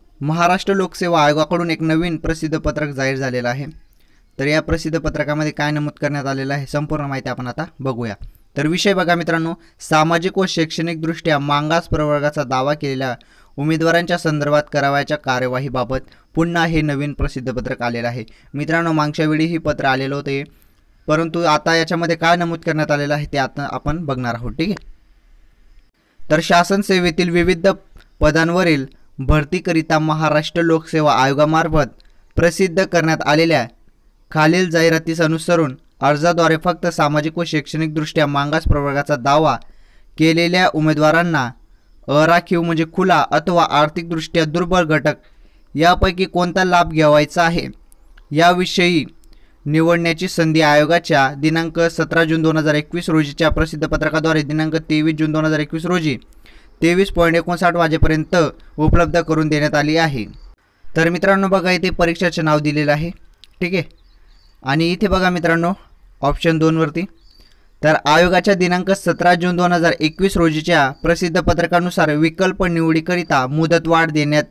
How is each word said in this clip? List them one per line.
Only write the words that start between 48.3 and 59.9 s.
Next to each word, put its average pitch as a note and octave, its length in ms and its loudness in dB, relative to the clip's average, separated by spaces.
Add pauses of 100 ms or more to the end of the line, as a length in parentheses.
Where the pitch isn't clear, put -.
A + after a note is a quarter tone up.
याविषयी F3 760 2 (600)
निवडण्याची E3+ 600 2
संधी D#3+ 320 2
आयोगाच्या D3 800 4
दिनांक D#3+ 420 -2
सतरा E3 440 0
जून D#3+ 180 0
दोन D#3 140 2
हजार D3+ 180 2
एकवीस E3+ 360 -4
रोजीच्या D#3 380 0
प्रसिद्ध D#3 380 -2
पत्रकाद्वारे D#3 560 0
दिनांक D#3 340 -2
तेवीस D#3 420 0
जून D3+ 140 0
दोन D#3 120 0
हजार D#3 140 0
एकवीस D#3 260 -6
रोजी E3 340 -2 (640)
तेवीस F3+ 260 4
पॉइंट E3 280 2
एकोणसाठ E3+ 400 0
वाजेपर्यंत D#3+ 600 2 (400)
उपलब्ध E3 440 2
करून D#3+ 280 0
देण्यात D3+ 260 0
आली D3+ 220 0